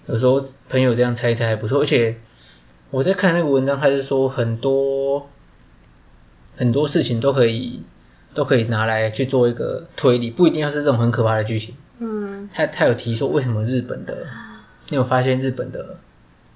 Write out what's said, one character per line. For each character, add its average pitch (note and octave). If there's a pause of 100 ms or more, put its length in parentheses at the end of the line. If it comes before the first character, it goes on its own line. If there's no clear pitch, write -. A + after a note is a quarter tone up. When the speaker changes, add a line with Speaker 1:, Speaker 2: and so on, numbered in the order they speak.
Speaker 1:
有 A#2+
时 B2
候 C3+ (260)
朋 C3
友 B2+
这 B2
样 A#2+
猜 A#2+
一 A#2
猜 A#2
还 A2
不 A2+
错。 C3
而 D3+
且 A#2 (720)
我 C3+
在 F3+
看 F3+
那 E3+
个 E3
文 C3+
章， C#3
他 C#3+
是 C#3
说 C3+
很 A#2
多， C3+ (1300)
很 B2
多 C#3+
事 D3+
情 A#2
都 C#3
可 C3+
以， - (500)
都 D3
可 C#3+
以 A#2
拿 A2
来 A2
去 C3
做 B2+
一 A#2+
个 A#2+
推 B2
理， A#2
不 F3
一 -
定 D#3
要 D3
是 D3
这 D3
种 B2
很 A#2
可 A#2
怕 A2
的 A2
剧 A2
情。 - (240)
Speaker 2:
嗯。 G3+
Speaker 1:
他， D#3+
他 D#3
有 B2
提 A#2
说 C#3
为 D3
什 B2+
么 G#2+
日 B2
本 -
的， - (640)
你 D3
有 B2+
发 B2+
现 C3
日 C3
本 B2
的 - (580)